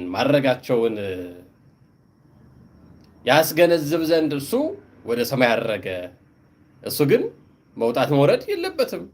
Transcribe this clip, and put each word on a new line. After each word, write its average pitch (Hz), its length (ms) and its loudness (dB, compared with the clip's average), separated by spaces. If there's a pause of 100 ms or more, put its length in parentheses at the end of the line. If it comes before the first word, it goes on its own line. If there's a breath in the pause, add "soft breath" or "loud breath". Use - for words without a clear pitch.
ማረጋቸውን 123 880 0 (2250)
ያስገነዝብ 160 800 4
ዘንድ 156 280 2
እርሱ 139 200 -6 (540)
ወደ 117 180 -2
ሰማይ 127 260 2
ዐረገ። 107 360 -2 (960)
እሱ - 240 -8
ግን 208 160 2 (540)
መውጣት 120 340 0
መውረድ 147 360 4
የለበትም 349 560 -4 (120)